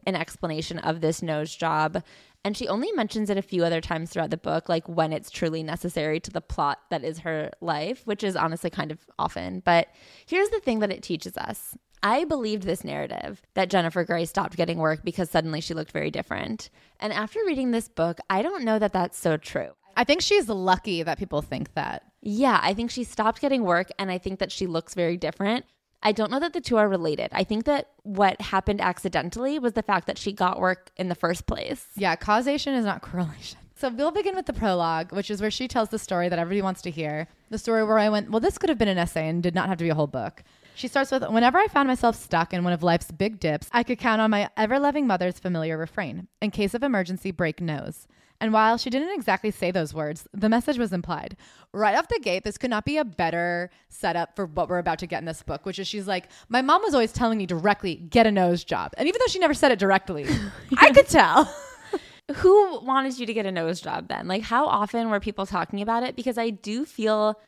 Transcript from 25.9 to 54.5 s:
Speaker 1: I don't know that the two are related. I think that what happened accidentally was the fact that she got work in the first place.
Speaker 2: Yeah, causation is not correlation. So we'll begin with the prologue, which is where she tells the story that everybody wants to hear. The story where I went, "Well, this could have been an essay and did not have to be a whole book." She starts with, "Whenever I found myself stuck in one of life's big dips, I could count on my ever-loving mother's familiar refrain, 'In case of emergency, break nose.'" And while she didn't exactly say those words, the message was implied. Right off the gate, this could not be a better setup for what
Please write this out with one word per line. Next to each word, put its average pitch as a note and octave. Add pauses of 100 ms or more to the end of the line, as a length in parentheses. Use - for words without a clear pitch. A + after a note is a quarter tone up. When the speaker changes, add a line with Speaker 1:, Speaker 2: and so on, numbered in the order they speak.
Speaker 1:
I G#3+
don't G#3+
know C4
that D#4+
the F4
two A#3+
are G#3+
related. E3+
I F#3+
think G#3+
that C#4+ (140)
what G3
happened G3+
accidentally F#3
was A#3+
the G#3+
fact F#3+
that F#3+
she -
got F#3
work F#3
in F#3
the F3
first E3+
place. - (120)
Speaker 2:
Yeah, F#3
causation C4
is A#3
not G3
correlation. - (160)
So C4
we'll C4+
begin F#4+
with F#4
the C4+
prologue, E3+
which F#3+
is G3+
where G#3+
she B3+
tells A3+
the A3
story F3+
that F3
everybody F3+
wants F#3+
to F3+
hear. D3+ (220)
The A3
story A3+
where A3
I G#3
went, G#3+
"Well, G#3+
this F#4
could F4
have C#4+
been G#3+
an F#3+
essay E3
and E3+
did F3
not F#3
have F#3
to E3+
be E3+
a D#3
whole D3+
book." C3 (320)
She -
starts C4+
with, C4
"Whenever A#3+
I G#4
found C#4+
myself A#3+
stuck -
in F3
one F3+
of E3
life's E3+
big G3
dips, D3+
I A#3+
could A#3+
count A3
on A3
my G3+
ever-loving C#4
mother's F3+
familiar E3
refrain, D#3+ (140)
'In G#3
case G3+
of A#3
emergency, F#3+
break E3
nose.'" D#3+ (340)
And A3
while A3
she B3
didn't D4
exactly A3
say F3+
those E3
words, D3+
the G#3
message A#3+
was A3
implied. F3 (380)
Right G#3
off D#4+
the A#4
gate, F#3
this G#3
could B3+
not G#3+
be C#4+
a D4+
better F3 (200)
setup E3+
for G3
what D#3+